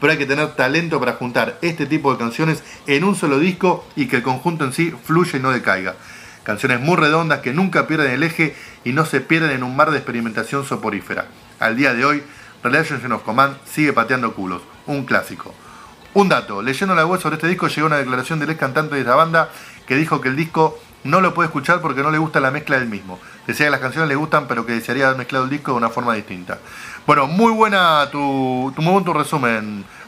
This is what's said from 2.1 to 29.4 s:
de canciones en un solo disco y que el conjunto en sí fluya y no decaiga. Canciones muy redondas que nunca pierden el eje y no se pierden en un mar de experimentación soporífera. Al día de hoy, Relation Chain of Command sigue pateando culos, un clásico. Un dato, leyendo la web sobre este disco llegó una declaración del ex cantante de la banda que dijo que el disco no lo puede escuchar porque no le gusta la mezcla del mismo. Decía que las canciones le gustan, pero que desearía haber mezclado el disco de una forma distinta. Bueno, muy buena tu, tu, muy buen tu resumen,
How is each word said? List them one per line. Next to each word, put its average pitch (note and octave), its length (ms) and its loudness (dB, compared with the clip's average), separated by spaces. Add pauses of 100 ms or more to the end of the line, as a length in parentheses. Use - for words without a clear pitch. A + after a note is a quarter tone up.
de A#2+ 60 -2
canciones D3+ 460 -2 (220)
en C#3+ 180 2
un G3+ 100 2
solo C#3+ 240 0
disco F3+ 560 0
y C3 140 -2
que C3 80 0
el A#2+ 60 0
conjunto C#3 420 -2
en C3 80 -2
sí E3 200 -2 (120)
fluya E3 340 2
y C3 40 -2
no C3 100 2
decaiga. F#2+ 420 -2 (480)
Canciones A#2 380 -2
muy E3 160 2
redondas D#3 440 2
que B2+ 140 -4
nunca E3 320 0
pierden D3+ 240 0
el B2+ 120 0
eje D#3+ 320 0 (300)
y A#2+ 80 -2
no D3+ 140 2
se C#3 160 0
pierden D#3+ 300 2
en B2+ 100 -4
un B2+ 140 -6
mar D3+ 140 4
de D3 60 2
experimentación A#2 680 -4
soporífera. G2+ 600 -4 (320)
Al A2+ 180 0
día C3 180 2
de A#2+ 100 2
hoy, D3 180 2 (400)
Relation C#3+ 380 0
Chain A#2+ 120 -6
of G#2+ 100 -4
Command C3+ 420 2
sigue D3+ 300 0
pateando A#2 400 0
culos, F#2 260 -6 (260)
un C#3+ 200 -6
clásico. F#2+ 480 -4 (580)
Un G3 160 4
dato, A2 320 -2
leyendo C3+ 340 -2
la D#3+ 120 4
web F3+ 140 0
sobre D#3 160 -2
este D#3+ 120 -2
disco F3+ 200 0
llegó D3+ 180 0
una D3+ 100 2
declaración C3 440 -2
del D3 100 -2
ex D#3+ 100 -6
cantante D3 360 -2
de C3 80 0
la A#2+ 100 4
banda D#3+ 340 4 (380)
que B2+ 100 0
dijo D#3 240 0
que B2+ 80 -2
el C3+ 80 -2
disco D#3+ 420 0 (240)
no D#3 180 2
lo F3 140 2
puede E3 140 0
escuchar E3+ 320 0
porque C#3 220 -2
no D3 80 2
le D#3 80 2
gusta D#3 220 0
la C3+ 100 2
mezcla C#3+ 280 -2
del B2+ 100 -2
mismo. F#2+ 300 -10 (280)
Decía C3+ 200 0
que D3 40 2
las C3+ 100 0
canciones C3+ 280 -2
le C#3 60 0
gustan, D3 320 0
pero A#2 180 -2
que A#2 80 -4
desearía A#2+ 340 0
haber C3 120 2
mezclado C3 260 -2
el C3 60 -4
disco C#3+ 220 -4
de A#2+ 60 0
una A#2 120 0
forma A#2+ 240 -2
distinta. F#2+ 440 -8 (480)
Bueno, C#3+ 200 4
muy G#3+ 260 4
buena F#3 580 4
tu, C3+ 640 -2
tu, D#3 60 -4
muy E3+ 140 4
buen F#3+ 100 4
tu E3+ 80 0
resumen, A2+ 720 -2 (240)